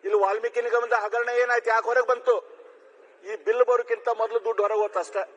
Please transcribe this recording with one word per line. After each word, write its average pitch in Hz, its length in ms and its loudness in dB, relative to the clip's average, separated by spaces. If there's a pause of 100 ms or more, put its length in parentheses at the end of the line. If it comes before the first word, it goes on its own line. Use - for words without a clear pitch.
ಇಲ್ಲಿ 208 140 2
ವಾಲ್ಮೀಕಿ 220 440 0
ನಿಗಮದ 240 300 0
ಹಗರಣ 233 360 -2
ಏನಾಯ್ತು, 240 420 0
ಯಾಕೆ 220 140 2
ಹೊರಗೆ 240 220 0
ಬಂತು? 247 320 2 (920)
ಈ 214 40 -8
ಬಿಲ್ 240 280 2
ಬರೋಕ್ಕಿಂತ 240 440 0
ಮೊದಲು 220 360 -2
ದುಡ್ಡು 220 180 -2
ಹೊರಗೆ 208 160 0
ಹೋತ 208 200 -2
ಅಷ್ಟೇ. 185 380 -6